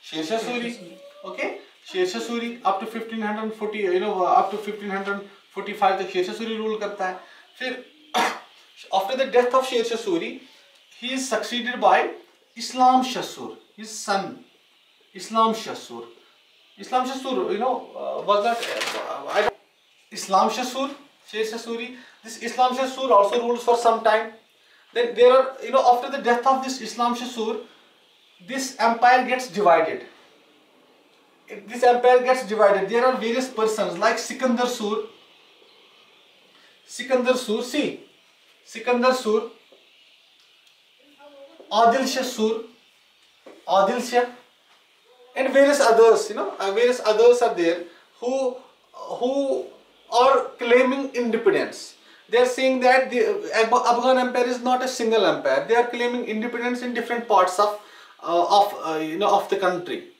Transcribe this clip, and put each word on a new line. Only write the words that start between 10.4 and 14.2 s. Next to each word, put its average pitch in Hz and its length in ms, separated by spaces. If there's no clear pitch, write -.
he 254 180
is 262 100
succeeded 240 580
by 185 120
इस्लाम 254 560
शाह 180 100
सूर, - 340
his 220 260
son, 190 240